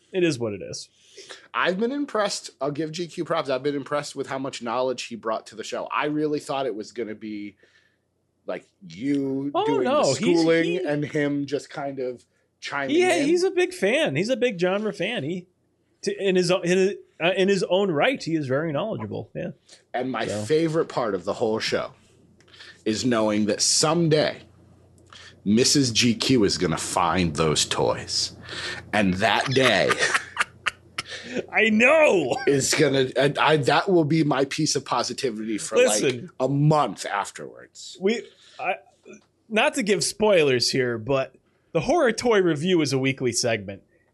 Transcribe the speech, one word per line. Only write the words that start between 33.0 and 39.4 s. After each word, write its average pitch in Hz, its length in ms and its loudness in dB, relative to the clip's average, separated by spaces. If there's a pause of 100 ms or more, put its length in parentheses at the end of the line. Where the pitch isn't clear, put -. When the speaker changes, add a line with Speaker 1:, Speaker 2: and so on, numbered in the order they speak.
Speaker 2:
I, 135 240 2
I, 139 200 4
that 147 320 2
will 175 160 6
be 160 180 2
my 143 220 2
piece 151 280 -2
of 135 120 -4
positivity 113 720 -4
for, - 180 -4
Speaker 1:
Listen. 127 460 2
Speaker 2:
like, 180 80 -14 (100)
a 131 80 2
month 143 560 2
afterwards. - 960 -8
Speaker 1:
We, 208 220 0 (360)
I, 180 180 -4 (720)